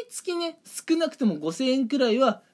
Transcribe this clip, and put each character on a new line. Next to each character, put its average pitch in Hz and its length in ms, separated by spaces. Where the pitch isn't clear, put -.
月 - 260
ね、 339 280
少 - 320
な 320 140
く - 60
と 269 100
も 185 100
五 151 160
千 262 180
円 262 180
く 285 100
ら 247 120
い 226 100
は 254 220